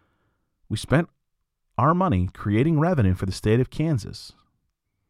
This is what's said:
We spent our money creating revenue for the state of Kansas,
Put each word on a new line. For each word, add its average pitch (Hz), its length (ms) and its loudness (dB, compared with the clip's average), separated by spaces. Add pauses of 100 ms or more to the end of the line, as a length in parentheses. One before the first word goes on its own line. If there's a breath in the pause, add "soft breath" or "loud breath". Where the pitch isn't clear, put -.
(680)
We 110 80 -4
spent - 320 0 (680)
our 143 160 2
money 107 380 0
creating 131 460 0
revenue 139 360 2
for - 100 -6
the 92 60 -4
state 110 280 0
of 127 120 -2
Kansas, - 640 -6 (760)